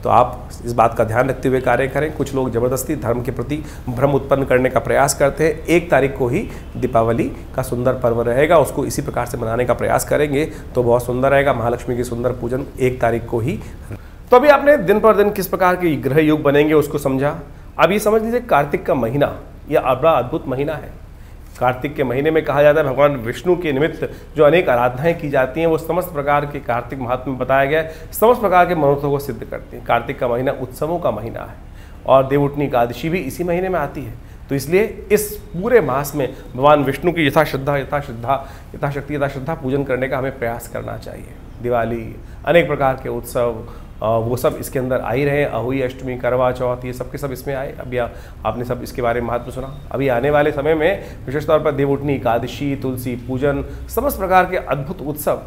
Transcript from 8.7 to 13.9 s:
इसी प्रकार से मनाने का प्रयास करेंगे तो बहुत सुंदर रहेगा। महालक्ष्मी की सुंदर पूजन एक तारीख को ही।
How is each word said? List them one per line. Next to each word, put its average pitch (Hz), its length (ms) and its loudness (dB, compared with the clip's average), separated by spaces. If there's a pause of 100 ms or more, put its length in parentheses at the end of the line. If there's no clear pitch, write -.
इसी 120 160 -4
प्रकार 123 240 -4
से 117 120 -8
मनाने 117 280 0
का 120 80 2
प्रयास 110 360 0
करेंगे 143 360 2
तो - 380 -4
बहुत 120 220 4
सुंदर 127 240 0
रहेगा। 139 240 4
महालक्ष्मी 120 440 -2
की 120 60 -2
सुंदर 120 280 -2
पूजन 120 320 -4 (160)
एक 127 220 0
तारीख 117 240 0
को 120 140 -2
ही। 117 200 -2 (720)